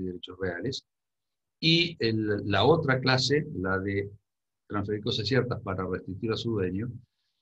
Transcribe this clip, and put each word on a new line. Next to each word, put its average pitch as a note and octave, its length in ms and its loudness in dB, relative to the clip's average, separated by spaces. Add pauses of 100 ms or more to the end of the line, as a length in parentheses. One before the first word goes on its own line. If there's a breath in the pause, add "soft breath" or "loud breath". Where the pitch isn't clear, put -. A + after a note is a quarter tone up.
derechos F2+ 340 -10
reales, F#2 440 -4 (760)
y E3 400 4
el, G#2+ 500 0
la G2 140 4
otra C#3+ 340 4
clase, C3 560 2
la F#2+ 240 0
de G2+ 320 -2 (560)
transferir G#2 380 -4
cosas A2+ 240 -2
ciertas B2 320 0
para F#2 260 -4
restituir F#2+ 460 -4
a G#2 40 0
su A2+ 140 -4
dueño, G2+ 400 -2 (520)